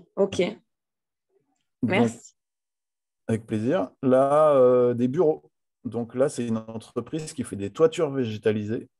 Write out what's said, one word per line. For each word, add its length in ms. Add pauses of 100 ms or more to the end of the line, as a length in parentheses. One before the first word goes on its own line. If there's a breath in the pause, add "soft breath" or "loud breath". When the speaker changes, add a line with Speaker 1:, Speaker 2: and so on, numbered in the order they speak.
(140)
Speaker 1:
Ok. 240 (1400)
Speaker 2:
Donc, 80
Speaker 1:
Merci. 440 (920)
Speaker 2:
avec 180
plaisir. 460 (120)
Là, 520
euh, 400
des 140
bureaux. 420 (340)
Donc 300
là, 140
c'est 180
une 120
entreprise 760
qui 100
fait 140
des 140
toitures 400
végétalisées. 800 (120)